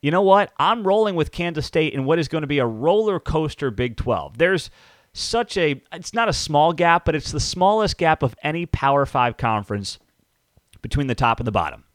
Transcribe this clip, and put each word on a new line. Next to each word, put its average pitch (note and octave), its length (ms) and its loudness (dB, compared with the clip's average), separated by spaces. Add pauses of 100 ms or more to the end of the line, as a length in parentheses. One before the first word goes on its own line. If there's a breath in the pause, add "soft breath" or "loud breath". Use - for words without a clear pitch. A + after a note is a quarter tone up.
You C#3+ 100 0
know F3+ 120 2
what? F#3+ 360 4
I'm G3+ 280 2
rolling G#3 280 2
with D#3 180 -2
Kansas E3+ 340 -4
State D#3+ 260 0
in C3+ 120 -4
what D#3+ 140 2
is D3 100 -2
gonna D#3 180 -4
be C#3+ 120 0
a B2+ 80 2
roller F3 520 0
coaster D3+ 520 -4
Big A#2+ 260 -4
Twelve. F2+ 420 -4
There's F3 320 0 (420 soft breath)
such - 440 -4
a, D3+ 260 0 (100)
it's - 220 -16
not A3+ 140 0
a F3+ 40 0
small D#3 400 2
gap, E3+ 320 2
but D#3 120 0
it's - 160 -6
the D3+ 80 -4
smallest G3+ 580 0
gap D#3+ 240 2
of B2 200 -2
any D#3+ 220 -4
Power C#3 400 0
Five B2 320 -2
conference G#2 600 -4 (840)
between C3+ 260 -2
the - 80 0
top A#2 240 2
and A#2+ 60 -4
the A2 60 -2
bottom. E2 320 -2 (100)